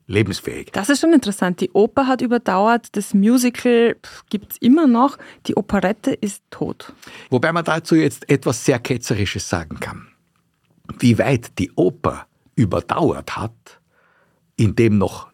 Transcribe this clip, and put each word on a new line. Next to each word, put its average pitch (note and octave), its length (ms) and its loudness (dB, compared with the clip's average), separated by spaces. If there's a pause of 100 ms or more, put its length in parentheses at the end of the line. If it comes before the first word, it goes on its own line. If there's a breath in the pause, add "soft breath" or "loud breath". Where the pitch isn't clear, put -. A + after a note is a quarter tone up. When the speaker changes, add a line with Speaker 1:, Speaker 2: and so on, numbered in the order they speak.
Speaker 1:
lebensfähig. - 640 -4
Speaker 2:
Das - 180 -4
ist C#4+ 120 0
schon E4 120 4
interessant. G3 480 0
Die - 120 -2
Oper A#3+ 340 2
hat C4 160 0
überdauert, A3+ 720 0
das G#3 180 -8
Musical, A#3+ 880 2
pf, - 300 -20
gibt's - 260 -8
immer C#4+ 300 4
noch, B3 320 2 (260 loud breath)
die - 100 -2
Operette G3+ 580 -2
ist - 360 -8
tot. - 440 -10 (360 loud breath)
Speaker 1:
Wobei B2+ 220 2
man E3+ 120 -2
dazu E3 300 -2
jetzt D#3 340 0
etwas C#3 380 0
sehr C3 140 2
Ketzerisches A2+ 680 -4
sagen E2+ 320 -8
kann. - 280 -14 (920)
Wie A#2 220 4
weit A2+ 400 -2
die - 160 -4
Oper - 500 -2 (300)
überdauert E2+ 800 -2
hat, - 420 -12 (760)
indem A2 420 2
noch - 360 -4